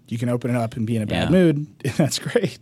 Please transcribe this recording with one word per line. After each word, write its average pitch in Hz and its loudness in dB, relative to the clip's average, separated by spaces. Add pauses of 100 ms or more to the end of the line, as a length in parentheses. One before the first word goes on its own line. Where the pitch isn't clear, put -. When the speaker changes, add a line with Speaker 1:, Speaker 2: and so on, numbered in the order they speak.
Speaker 1:
you 123 -4
can 123 -2
open 123 -2
it 123 0
up 117 -4
and 113 -2
be 113 -2
in 110 0
a 104 -4
bad 85 -2
Speaker 2:
Yeah. - 0
Speaker 1:
mood, 170 6
<laughs> - -8
and 127 -2
that's - 0
great. 185 -2